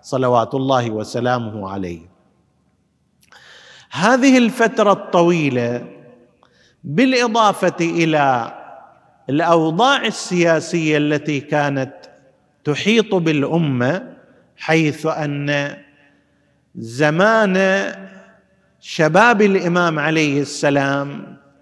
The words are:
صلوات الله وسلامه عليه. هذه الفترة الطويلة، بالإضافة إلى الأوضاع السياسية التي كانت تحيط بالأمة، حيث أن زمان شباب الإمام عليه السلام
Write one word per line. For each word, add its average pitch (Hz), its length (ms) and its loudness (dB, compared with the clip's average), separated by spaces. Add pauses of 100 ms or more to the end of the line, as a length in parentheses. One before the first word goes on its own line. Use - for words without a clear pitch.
صلوات 123 520 0
الله 131 360 0
وسلامه 110 800 -4
عليه. 90 300 -8 (1900)
هذه 247 480 4
الفترة 226 540 2
الطويلة، 143 920 0 (1000)
بالإضافة 220 960 0
إلى 156 760 0 (760)
الأوضاع 170 760 2
السياسية 165 920 0
التي 147 420 -2
كانت 139 520 -2 (720)
تحيط 202 500 0
بالأمة، 151 1000 0 (440)
حيث 160 500 0
أن 143 680 -4 (1000)
زمان 165 800 0 (1200)
شباب 196 640 4
الإمام 175 560 2
عليه 151 420 0
السلام 139 960 -2 (240)